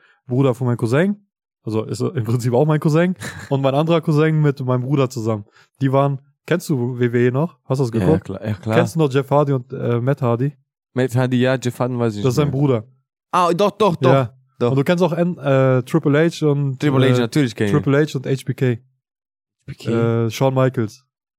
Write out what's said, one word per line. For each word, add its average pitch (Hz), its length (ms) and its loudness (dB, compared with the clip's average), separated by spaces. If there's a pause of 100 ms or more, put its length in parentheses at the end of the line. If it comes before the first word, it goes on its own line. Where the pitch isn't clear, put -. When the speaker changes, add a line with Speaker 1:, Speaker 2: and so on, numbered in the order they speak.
(280)
Speaker 1:
Bruder 127 260 2
von 131 140 -4
meinem 120 80 0
Cousin, 151 500 -2 (380)
also 107 200 -4
ist 120 160 -8
im 123 240 -4
Prinzip 117 280 -2
auch 147 140 4
mein 156 120 2
Cousin, 165 380 0 (160)
Speaker 2:
<laughs> - 160 -18
Speaker 1:
und 135 120 0
mein 135 140 0
anderer 160 280 2
Cousin 156 380 2
mit 143 240 0
meinem 123 180 0
Bruder 135 280 0
zusammen. 110 360 -4 (340)
Die 135 120 0
waren, 139 280 0 (260)
kennst 175 220 -4
du 123 320 -2
W 123 120 2
W 120 140 2
E 127 60 2
noch? 147 320 -4
Hast 135 160 -4
du 139 60 2
das 113 140 -6
Speaker 2:
Ja, 92 60 0
Speaker 1:
geguckt? - 180 2
Speaker 2:
klar, 95 220 -10
ja, 107 80 -2
klar. 110 220 -4
Speaker 1:
Kennst 120 180 0
du 165 60 -2
noch 151 120 2
Jeff 131 180 0
Hardy 143 240 2
und, 123 180 -6
äh, 120 280 -2
Matt 135 220 -2
Hardy? 123 300 0 (400)
Speaker 2:
Matt 127 240 -2
Hardy, 127 240 0
ja, 127 200 2
Jeff 120 200 -6
Hardy 123 180 -2
weiß 117 180 -2
ich 104 60 -8
Speaker 1:
Das 127 120 0
ist - 40 0
Speaker 2:
nicht 147 60 2
Speaker 1:
sein 139 80 -2
Speaker 2:
mehr. 135 80 -2
Speaker 1:
Bruder. 127 240 0 (460)
Speaker 2:
Ah, 170 220 2
doch, 202 200 2
doch, 196 240 0
doch, 131 140 4
Speaker 1:
Ja. 131 240 2 (240)
Speaker 2:
doch. 120 120 2
Speaker 1:
Und 131 80 0
du 139 60 2
kennst 180 200 2
auch 160 80 0
N-, 175 260 -2
äh, 135 440 2
Triple 143 360 2
H 165 280 0
und, 143 340 0
Speaker 2:
Triple 131 320 4
H, 123 40 4
Speaker 1:
äh, 123 40 2
Speaker 2:
natürlich 117 340 0
kenn 110 120 0
ich. 101 60 0
Speaker 1:
Triple 139 240 2 (100)
H 151 100 -8
und 127 100 -8
H 135 200 -4
B 135 80 -4
K. 127 180 0
Speaker 2:
H 113 60 -4 (880)
B 139 80 -12
K? 117 500 -2
Speaker 1:
Äh, 113 60 -2
Shawn 135 240 -2
Michaels. 127 500 -2 (340)